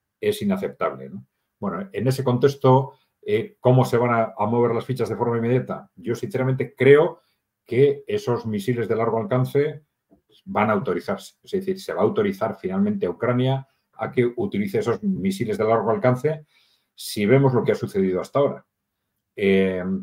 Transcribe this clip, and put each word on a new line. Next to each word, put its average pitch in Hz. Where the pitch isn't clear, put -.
es 107
inaceptable, 85
¿no? 101
Bueno, 98
en 104
ese 131
contexto, 131
eh, 104
¿cómo 127
se 127
van 120
a, 113
a 104
mover 120
las 113
fichas 120
de 110
forma 117
inmediata? 113
Yo, 104
sinceramente, 127
creo 143
que 113
esos 113
misiles 110
de 113
largo 113
alcance 131
van 104
a 107
autorizarse. -
Es -
decir, 190
se -
va -
a -
autorizar 147
finalmente 98
a 90
Ucrania 127
a -
que 120
utilice 202
esos -
misiles 107
de 110
largo 110
alcance 127
si -
vemos 131
lo 107
que 104
ha 101
sucedido 95
hasta -
ahora. -
Eh, 95